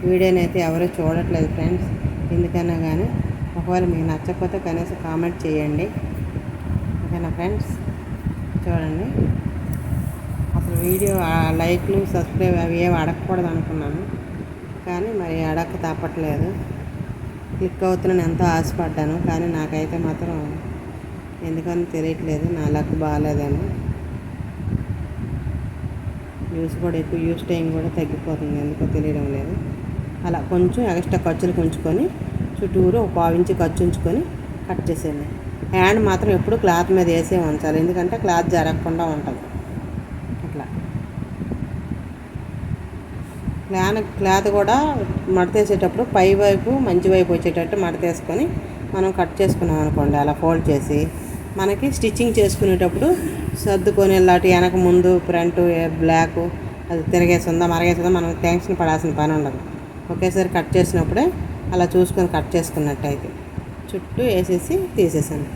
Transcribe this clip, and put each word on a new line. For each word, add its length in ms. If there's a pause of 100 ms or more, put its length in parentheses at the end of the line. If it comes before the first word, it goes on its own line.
వీడియోని 340
అయితే 240
ఎవరూ 180 (120)
చూడట్లేదు 580
ఫ్రెండ్స్, 320 (480)
ఎందుకన్నా 420 (100)
కానీ. 200 (520)
ఒకవేళ 320
మీకు 200
నచ్చకపోతే 460 (100)
కనీసం 300 (100)
కామెంట్ 380
చేయండి. 400 (1160)
ఓకేనా 340
ఫ్రెండ్స్? 340 (960)
చూడండి, 420 (1500)
అసలు 180 (120)
వీడియో, 260 (180)
ఆ, 60 (240)
లైక్లు, 380 (140)
సబ్స్క్రైబ్ 500
అవి 220
ఏమి 160
అడగకూడదు 520
అనుకున్నాను, 480 (840)
కానీ 220 (120)
మరి 160 (140)
అడగక 340
తప్పట్లేదు. 640 (1080)
క్లిక్ 320
అవుతుందని 380
ఎంతో 180 (120)
ఆశపడ్డాను, 580 (140)
కానీ 180 (120)
నాకైతే 380 (100)
మాత్రం 300 (1120)
ఎందుకని 440
తెలియట్లేదు, 520 (120)
నా 80 (100)
లక్ 180 (100)
బాగాలేదని. 580 (3000)
యూస్ 260
కూడా 180
ఎక్కువ, 260
యూస్ 240
టైమ్ 160 (100)
కూడా 200
తగ్గిపోతుంది, 680
ఎందుకో 220 (100)
తెలియడం 300 (120)
లేదు. 160 (720)
అలా 120 (120)
కొంచెం 400
ఎక్స్ట్రా 340
ఖర్చులు 280 (100)
ఉంచుకొని, 420 (520)
చుట్టూరు 460
ఒక 140
పావు 220
ఇంచు 220
ఖర్చు 240
ఉంచుకొని 360 (460)
కట్ 220
చేసేయండి. 380 (460)
హ్యాండ్ 360
మాత్రం 280
ఎప్పుడు 260
క్లాత్ 340
మీద 180
వేసే 220 (120)
ఉంచాలి, 340
ఎందుకంటే 400
క్లాత్ 320
జరగకుండా 480 (120)
ఉంటుంది. 280 (1040)
అట్లా 200 (3000)
క్లాత్, 300 (200)
క్లాత్ 280 (120)
కూడా 180 (600)
మడతేసేటప్పుడు 680 (120)
పై 120 (160)
వైపు 280 (160)
మంచి 280
వైపు 200
వచ్చేటట్టు 400 (100)
మడతేసుకొని 600 (500)
మనం 140 (100)
కట్ 220
చేసుకున్నాం 420
అనుకోండి, 400
అలా 180
ఫోల్డ్ 300
చేసి 280 (600)
మనకి 280 (100)
స్టిచ్చింగ్ 420
చేసుకునేటప్పుడు 680 (560)
సర్దుకొని 560
ఇలాంటి 340
వెనక 220 (100)
ముందు 240 (180)
ఫ్రంట్ 320 (200)
ఏ 40 (180)
బ్లాక్ 380 (520)
అది 100 (120)
తిరగేసి 380
ఉందా 220
మరగేసి 280
ఉందా 180
మనం 100 (160)
టెన్షన్ 340
పడాల్సిన 400
పని 180
ఉండదు. 220 (540)
ఒకేసారి 420
కట్ 220
చేసినప్పుడే 480 (480)
అలా 120 (100)
చూసుకొని 400
కట్ 200
చేసుకున్నట్టయితే 760 (600)
చుట్టూ 300 (100)
వేసేసి 440 (220)
తీసేసాను. 580